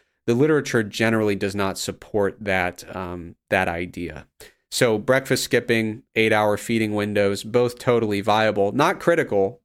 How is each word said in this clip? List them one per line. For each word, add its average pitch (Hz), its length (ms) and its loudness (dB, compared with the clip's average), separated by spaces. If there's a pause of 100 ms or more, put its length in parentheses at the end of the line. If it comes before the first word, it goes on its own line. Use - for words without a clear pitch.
(260)
The 117 100 2
literature 139 480 2
generally 107 520 0
does 98 200 -4
not 98 220 -2
support 98 640 -4
that, 92 560 -4
um, 90 400 -10 (140)
that 92 180 2
idea. 85 580 -8 (480)
So 113 240 2
breakfast 127 460 0
skipping, 113 600 0 (120)
eight-hour 107 400 2
feeding 110 380 -2
windows, 101 500 0
both 120 340 0
totally 110 440 0
viable. 104 500 2
Not 147 300 0
critical, 117 640 -2